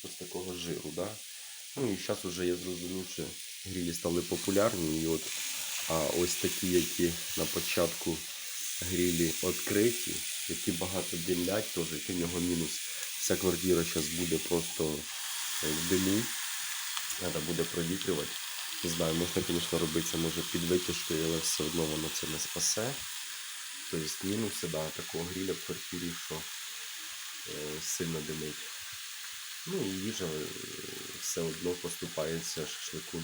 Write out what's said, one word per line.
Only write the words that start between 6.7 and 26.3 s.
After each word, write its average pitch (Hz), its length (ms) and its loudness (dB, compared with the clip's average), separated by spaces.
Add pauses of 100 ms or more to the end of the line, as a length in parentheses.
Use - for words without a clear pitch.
на 85 80 4
початку 82 720 2 (640)
грилі 87 520 4 (100)
відкриті, 101 720 4 (340)
які 87 220 0
багато 90 460 0
димлять, 90 560 0
теж, 82 200 0
який 87 220 -4
в 90 40 0
нього 85 200 0
мінус. 85 400 2 (400)
Вся - 160 4
квартира 90 480 4
зараз 82 240 0
буде 82 300 2
просто, 82 580 2 (680)
е, 76 40 2
в 82 220 2
диму. 95 320 6 (1000)
Треба 82 200 0
буде 82 240 2
провітрювати. 85 680 0 (540)
Не 90 60 2
знаю, 82 240 4
можна, 87 340 2
звісно, 85 320 4
робити 82 320 2
це, 85 60 0
може, 82 240 2 (100)
під 85 120 0
витяжкою, 85 640 2
але 82 120 2
все - 260 2
одно 80 200 2
воно 78 300 0
це - 140 -2
не 78 120 -2
спасе. 107 520 0 (1000)
Тобто 80 360 -2
мінуси, 101 400 0
да, 78 220 -2
такого 80 340 -4
гриля 90 300 -2
в - 120 -6
квартирі, 87 460 -4 (140)
що, 82 100 -4 (1120)